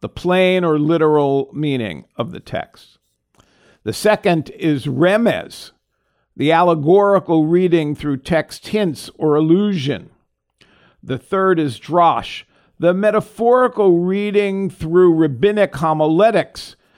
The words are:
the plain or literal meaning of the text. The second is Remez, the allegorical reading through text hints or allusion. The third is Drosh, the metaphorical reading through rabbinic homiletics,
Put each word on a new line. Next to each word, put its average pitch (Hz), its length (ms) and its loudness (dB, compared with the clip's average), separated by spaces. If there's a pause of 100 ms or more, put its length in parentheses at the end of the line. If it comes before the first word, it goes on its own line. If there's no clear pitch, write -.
the - 80 -12
plain 185 540 -2
or 160 160 0
literal 147 760 0
meaning 123 520 -6 (120)
of 147 140 -8
the - 100 -16
text. - 580 -14 (840)
The 107 100 -8
second 208 580 0
is 151 360 -4
Remez, 165 840 -2 (640)
the 147 160 0
allegorical 170 920 2
reading 165 500 0
through 143 240 -6
text - 500 -6
hints 196 480 -4
or 151 180 0
allusion. 156 760 0 (920)
The 131 160 -8
third 190 400 0
is 143 200 -4
Drosh, 156 680 -2 (340)
the 175 160 2
metaphorical 214 1040 2
reading 196 720 -2
through 175 440 2
rabbinic 165 600 0
homiletics, 160 1000 -2 (220)